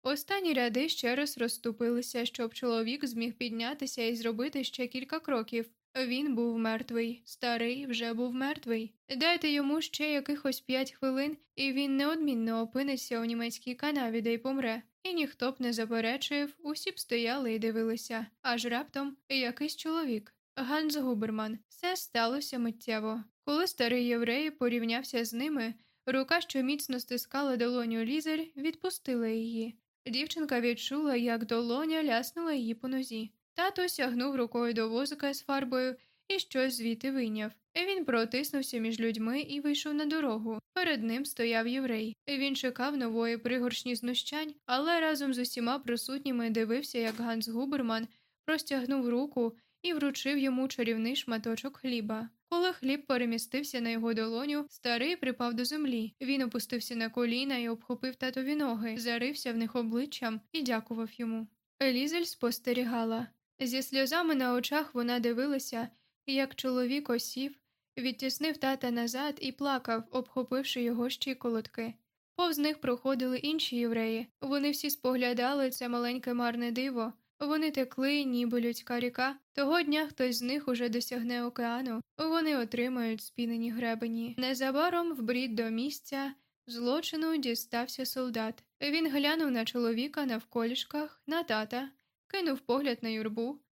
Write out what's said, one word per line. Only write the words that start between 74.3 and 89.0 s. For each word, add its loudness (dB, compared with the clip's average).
Вони 2
всі -2
споглядали 2
це -6
маленьке -2
марне 0
диво. -2
Вони 2
текли, 2
ніби 2
людська -2
ріка. 0
Того 4
дня 2
хтось 0
з -2
них -2
уже 2
досягне -2
океану. -2
Вони 2
отримають 0
спінені -2
гребені. -2
Незабаром 2
в -4
брід 0
до 0
місця -4
злочину 0
дістався -2
солдат. -4
Він 2